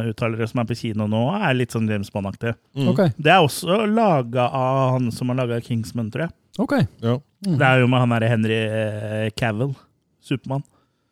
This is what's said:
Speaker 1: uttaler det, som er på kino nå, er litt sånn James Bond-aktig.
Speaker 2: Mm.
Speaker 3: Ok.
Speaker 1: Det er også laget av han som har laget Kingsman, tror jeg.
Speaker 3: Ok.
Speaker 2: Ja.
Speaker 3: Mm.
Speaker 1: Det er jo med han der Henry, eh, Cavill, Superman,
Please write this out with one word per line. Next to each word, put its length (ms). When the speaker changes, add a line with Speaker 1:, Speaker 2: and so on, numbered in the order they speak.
Speaker 1:
uttaler 240
det, 120
som 100
er 60
på 120
kino 300
nå, 340
er 120
litt 180
sånn 180
James 200
Bond-aktig. 440
Speaker 2:
Mm. 140
Speaker 3:
Ok. 280
Speaker 1:
Det 100
er 120
også 540
laget 420
av 400
han 200
som 180
har 80
laget 280
Kingsman, 460
tror 160
jeg. 40
Speaker 3:
Ok. 140
Speaker 2:
Ja. 160
Speaker 3:
Mm. 120
Speaker 1:
Det 40
er 180
jo 80
med 120
han 100
der 180
Henry, 260
eh, 800
Cavill, 420
Superman, 440